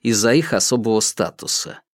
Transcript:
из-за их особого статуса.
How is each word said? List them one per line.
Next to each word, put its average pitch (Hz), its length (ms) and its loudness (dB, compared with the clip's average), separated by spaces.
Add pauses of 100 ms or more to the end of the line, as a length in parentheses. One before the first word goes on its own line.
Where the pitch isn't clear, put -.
из-за 113 320 2
их 156 200 2
особого 110 480 0
статуса. - 800 -6 (120)